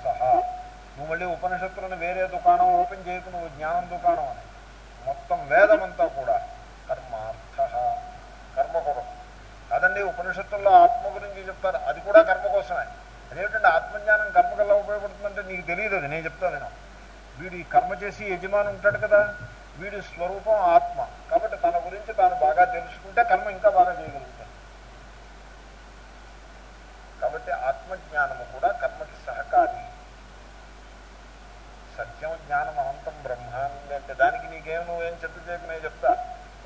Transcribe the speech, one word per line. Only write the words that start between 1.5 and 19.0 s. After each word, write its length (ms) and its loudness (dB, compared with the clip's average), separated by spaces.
వేరే 300 -4
దుకాణం 480 4
ఓపెన్ 340 0
చేయకు 220 -8
నువ్వు, 180 -8
జ్ఞానం 420 -4
దుకాణం 380 0
అని. 120 -12
మొత్తం 400 -6
వేదం 360 6
అంతా 240 0
కూడా 420 -2
కర్మార్థః, 880 -6
కర్మ 220 -2
కొరకు. 260 -2
కాదండి, 320 2
ఉపనిషత్తుల్లో 800 4
ఆత్మ 320 4
గురించి 340 -12
చెప్తారు, 280 -4
అది 240 -4
కూడా 220 10
కర్మ 200 2
కోసమే. 440 -2
అదేమిటంటే 380 0
ఆత్మజ్ఞానం 640 2
కర్మకు 300 4
ఎలా 120 4
ఉపయోగపడుతుందంటే 680 -2
నీకు 240 -8
తెలియదు. 300 -2
అది 120 -4
నేను 160 -6
చెప్తాను 300 -4
నేను. 340 -12
వీడు 160 -12
ఈ 80 -10
కర్మ 320 2
చేసి 380 -8
యజమాని 360 0
ఉంటాడు 300 0
కదా, 360 4